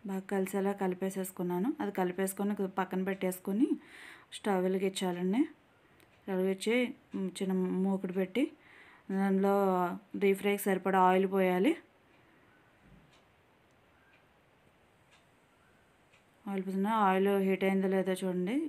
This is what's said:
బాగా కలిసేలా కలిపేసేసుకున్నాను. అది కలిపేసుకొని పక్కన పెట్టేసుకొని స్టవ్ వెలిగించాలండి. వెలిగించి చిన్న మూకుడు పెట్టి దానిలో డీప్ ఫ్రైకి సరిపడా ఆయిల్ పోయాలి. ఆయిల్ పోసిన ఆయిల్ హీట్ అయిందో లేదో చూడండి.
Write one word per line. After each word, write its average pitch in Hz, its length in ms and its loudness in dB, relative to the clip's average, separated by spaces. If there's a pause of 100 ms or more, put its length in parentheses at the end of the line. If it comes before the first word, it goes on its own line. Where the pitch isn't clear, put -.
బాగా 190 240 -6
కలిసేలా 196 480 0
కలిపేసేసుకున్నాను. 185 880 -4 (140)
అది 202 160 -4
కలిపేసుకొని 190 560 -2 (260)
పక్కన 185 300 -4
పెట్టేసుకొని 196 580 -2 (720)
స్టవ్ 196 280 0
వెలిగించాలండి. 190 760 0 (880)
వెలిగించి 190 440 0 (640)
చిన్న 190 160 -2 (320)
మూకుడు 190 320 -2
పెట్టి 190 260 0 (760)
దానిలో 196 360 4 (680)
డీప్ 196 200 4
ఫ్రైకి 202 240 0
సరిపడా 190 340 2 (100)
ఆయిల్ 190 260 4
పోయాలి. 185 360 4 (4000)
ఆయిల్ 190 160 -2
పోసిన 190 240 0 (160)
ఆయిల్ 190 240 4 (160)
హీట్ 190 220 0
అయిందో 190 260 2
లేదో 190 280 0
చూడండి. 185 340 -2 (120)